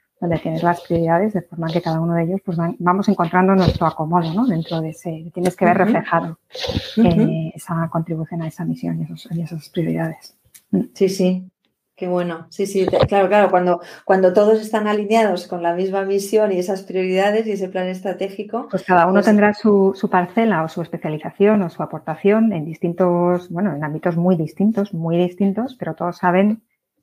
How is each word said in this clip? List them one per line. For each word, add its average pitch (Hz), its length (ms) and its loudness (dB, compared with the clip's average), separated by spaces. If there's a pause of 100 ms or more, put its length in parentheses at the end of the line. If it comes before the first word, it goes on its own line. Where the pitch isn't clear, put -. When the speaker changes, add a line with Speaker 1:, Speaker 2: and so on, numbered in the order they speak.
(200)
Speaker 1:
donde 170 200 -2
tienes 160 240 -4
las 170 180 2
prioridades 170 520 0
de 180 80 -2
forma 165 260 -8
que 165 140 -2
cada 160 180 -2
uno 170 160 0
de 170 80 0
ellos, 180 200 -2
pues, 170 140 -6
van, 170 220 -2
vamos 180 300 2
encontrando 185 440 2
nuestro 185 320 4
acomodo, 160 480 0
¿no? 226 140 0
Dentro 165 340 -2
de 160 80 -6
ese, 160 440 -12
tienes 180 220 -2
que 190 100 0
ver 175 100 4
Speaker 2:
Ujú. 190 100 2
Speaker 1:
reflejado, 170 540 -2 (580)
Speaker 2:
Ujú. 220 100 6
Speaker 1:
eh, 160 460 0
esa 165 380 -6
contribución 165 500 -6
a 160 60 -6
esa 165 160 -10
misión 165 380 -6
y - 20 -8
esos, 160 280 -14
y 170 100 -4
esas 160 280 -10
prioridades. 165 680 -6 (340)
Mm. 190 80 2 (140)
Speaker 2:
Sí, 190 160 2
sí. 185 420 -2 (460)
Qué 185 120 -8
bueno. 175 400 -4
Sí, - 160 -6
sí. 190 200 0
Te, - 120 2 (100)
claro, 196 220 4
claro. 202 200 4
Cuando, 180 300 2 (240)
cuando 185 300 4
todos 214 280 6
están 214 260 -2
alineados 208 600 0
con 175 160 -8
la 170 100 0
misma 190 300 -2
misión 202 480 0
y 180 80 0
esas 190 240 -4
prioridades 190 640 0
y 220 40 -2
ese 190 180 -4
plan 185 180 -4
estratégico, 196 840 -8
Speaker 1:
Pues 185 140 -6
cada 180 220 4
uno 185 100 2
Speaker 2:
pues 202 100 4
Speaker 1:
tendrá 208 280 6
su, 196 420 4
su 202 140 -4
parcela 180 540 0
o 160 60 -4
su - 120 -8
especialización 165 800 0
o 170 80 -2
su - 140 -8
aportación 202 680 0
en 156 120 -4
distintos, 175 840 0
bueno, 175 260 -2
en 147 80 -6
ámbitos 160 340 -2
muy 180 180 4
distintos, 196 580 0
muy 165 240 -2
distintos, 196 640 -2
pero 165 160 -6
todos 175 220 -6
saben 196 460 0 (400)